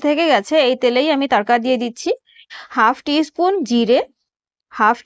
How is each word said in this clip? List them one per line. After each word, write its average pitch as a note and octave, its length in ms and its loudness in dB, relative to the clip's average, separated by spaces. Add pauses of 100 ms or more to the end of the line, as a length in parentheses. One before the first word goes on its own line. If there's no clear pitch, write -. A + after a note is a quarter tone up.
থেকে D4+ 260 0
গেছে, A3 220 0 (140)
এই B3+ 140 0
তেলেই B3 340 0
আমি C#4 160 -2
তড়কা A3 320 2
দিয়ে B3+ 180 0
দিচ্ছি A#3+ 280 -6 (680)
হাফ A#3 200 2 (100)
টি D4 80 -2 (140)
স্পুন F4+ 240 -2 (160)
জিরে, A#3 320 2 (800)
হাফ A3 280 0